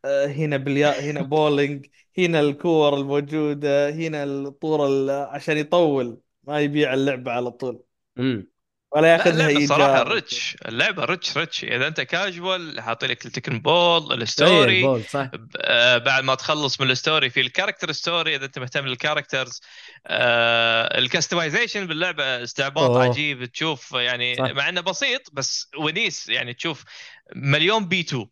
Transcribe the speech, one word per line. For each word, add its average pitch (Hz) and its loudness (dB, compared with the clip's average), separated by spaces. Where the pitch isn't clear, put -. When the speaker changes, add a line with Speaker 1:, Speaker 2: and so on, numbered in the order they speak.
Speaker 1:
آه، 139 0
هنا 147 0
بليا-، 143 2
هنا 143 -4
Speaker 2:
<laughs> 139 -2
Speaker 1:
بولينج، 143 2
هنا 170 2
الكور 147 2
الموجودة، 143 0
هنا 156 -4
الطور 139 -2
ال-، 135 2
عشان 143 -2
يطول، 147 2
ما 147 -4
يبيع 147 2
اللعبة 131 0
على 120 -2
طول. 120 -8
Speaker 2:
مم. 123 -2
Speaker 1:
ولا 147 2
Speaker 3:
لا، 165 8
Speaker 1:
ياخذها 165 4
Speaker 3:
اللعبة 147 2
الصراحة 143 4
Speaker 1:
إيجار. 123 4
Speaker 3:
ريتش، - -4
اللعبة 147 -2
ريتش، 175 -4
ريتش. - -4
إذا 120 -2
أنت 156 -4
كاجوال، 175 -4
حاطين 117 -4
لك - -6
التكن 120 -6
بول، 170 2
الستوري. - 4
Speaker 2:
إيه، - 2
البول، 127 2
صح. 135 -6
Speaker 3:
ب-، 113 -16
آه، 120 4
بعد 131 2
ما 131 2
تخلص 151 -2
من 131 2
الستوري، 143 0
في 135 0
الكاركتر 185 -4
ستوري، 160 -2
إذا 135 -6
أنت 135 -12
مهتم 135 -6
للكاركترز. 135 -4
آه، 117 2
الكستمايزيشن 175 -2
باللعبة 151 -4
استعباط 139 0
Speaker 2:
أوه. 123 4
Speaker 3:
عجيب 127 -2
تشوف، 151 -6
يعني، 123 -2
Speaker 2:
صح. 131 -2
Speaker 3:
مع 143 -2
إنه 180 -4
بسيط، 190 -4
بس - -6
ونيس، 160 -4
يعني، 123 -4
تشوف 156 -8
مليون 165 2
بي 175 -2
تو. 120 -4